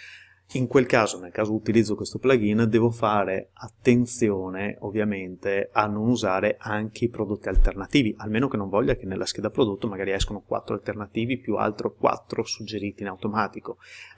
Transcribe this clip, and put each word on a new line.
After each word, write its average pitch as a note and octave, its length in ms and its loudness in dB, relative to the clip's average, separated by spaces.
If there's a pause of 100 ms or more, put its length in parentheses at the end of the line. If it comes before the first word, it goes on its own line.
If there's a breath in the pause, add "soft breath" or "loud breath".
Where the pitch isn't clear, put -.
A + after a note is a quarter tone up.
(520 loud breath)
In B2+ 160 -2
quel C3 180 4
caso, A2 320 2
nel F2+ 140 -14
caso G#2+ 200 -2
utilizzo G#2+ 440 2
questo G#2 220 -8
plugin, A2+ 500 4
devo A2+ 220 4
fare G#2 640 0
attenzione G#2+ 1300 0
ovviamente G2 920 -2
a G#2+ 140 2
non G#2+ 220 -2
usare G#2 520 2
anche A2 460 -4
i - 20 -4
prodotti G#2 400 -4
alternativi, G2 680 4
almeno G#2+ 280 0
che C3 100 -4
non G2+ 120 -4
voglia A#2+ 260 2
che F#2 120 -8
nella F#2+ 200 -6
scheda G#2 240 -4
prodotto G#2+ 380 0
magari F#2+ 240 -4
escono G2 340 -4
quattro - 280 -4
alternativi G#2+ 640 -6
più G#2+ 180 -2
altro G#2 380 -2
quattro - 500 -2
suggeriti G#2 580 -8
in G2+ 60 -8
automatico. G#2 720 -6 (400 loud breath)